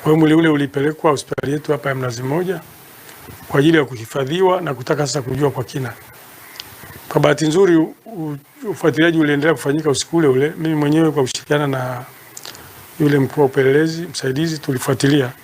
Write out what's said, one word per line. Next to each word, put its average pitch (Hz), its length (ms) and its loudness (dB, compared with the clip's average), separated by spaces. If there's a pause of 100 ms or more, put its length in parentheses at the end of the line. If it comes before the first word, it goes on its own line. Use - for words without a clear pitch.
Kwa 151 80 2
hiyo 160 80 6
mwili 156 160 6
ule 160 140 4
ulipelekwa 147 640 0
hospitali - 400 -4
yetu 147 200 -4
hapa 143 180 -2
ya 131 60 -4
Mnazi 127 280 -6
Mmoja 170 380 -4 (840)
kwa 143 120 0
ajili 160 180 6
ya 147 80 2
kuhifadhiwa 143 760 -2
na 156 120 -6
kutaka 135 340 -2
sasa 139 140 -4
kujua 127 300 -2
kwa 127 120 -6
kina. 123 300 -8 (1160)
Kwa 147 120 0
bahati 147 260 2
nzuri, 175 280 4
u-, 160 200 0 (100)
u-, 156 320 -10 (320)
ufuatiliaji 160 500 0
uliendelea 147 340 2
kufanyika 147 360 -2
usiku - 280 -2
ule 160 100 4
ule. 139 300 2
Mimi 160 180 -2
mwenyewe 151 360 2
kwa 143 120 0
kushirikiana 147 440 -2
na 127 380 -6 (960)
yule 147 200 2
mkuu 135 220 0
wa 139 60 4
upelelezi 147 540 0
msaidizi 156 580 -4
tulifuatilia 139 720 0 (120)